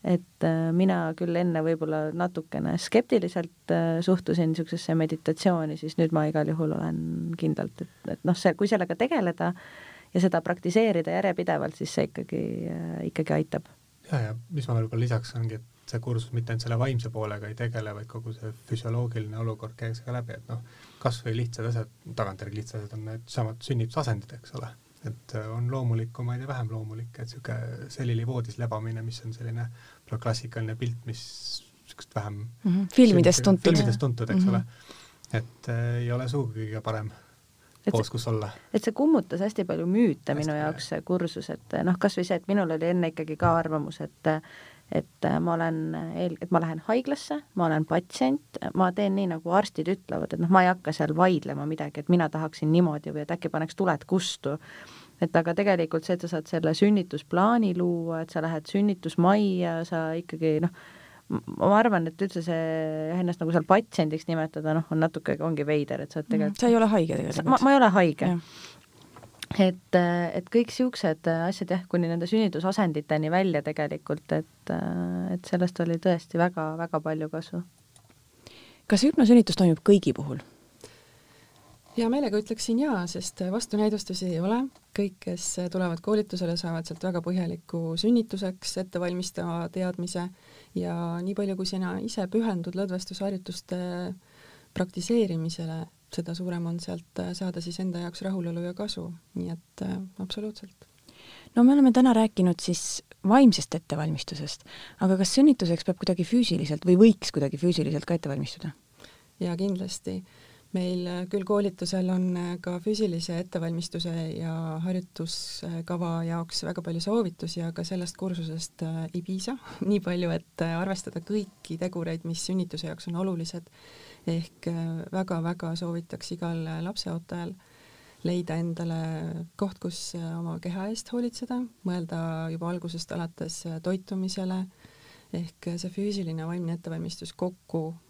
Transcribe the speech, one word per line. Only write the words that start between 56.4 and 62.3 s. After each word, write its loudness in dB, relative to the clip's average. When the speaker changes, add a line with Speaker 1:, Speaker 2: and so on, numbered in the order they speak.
Speaker 1:
selle 2
sünnitusplaani 2
luua, -2
et -10
sa -2
lähed -4
sünnitusmajja, 2
sa -2
ikkagi 0
noh, 2
m-, -4
ma 4
arvan, 4
et -12
üldse -4